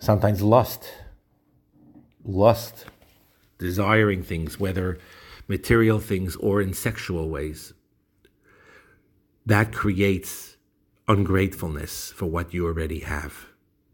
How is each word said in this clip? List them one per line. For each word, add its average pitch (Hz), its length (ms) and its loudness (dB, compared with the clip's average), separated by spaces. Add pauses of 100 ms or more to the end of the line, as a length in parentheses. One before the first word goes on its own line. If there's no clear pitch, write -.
Sometimes 104 420 2
lust, 113 500 2 (1300)
lust, 107 600 2 (720)
desiring 98 680 2
things, 80 340 -6
whether 92 400 -2 (480)
material 110 540 2
things 92 360 -4
or 104 240 2
in 95 140 -2
sexual 87 560 -6
ways, 78 420 -8 (1700)
that 110 260 4
creates 98 840 -2 (500)
ungratefulness 95 1040 0
for - 160 -8
what 85 260 -4
you 87 140 -4
already 80 340 -4
have. 76 460 -10 (480)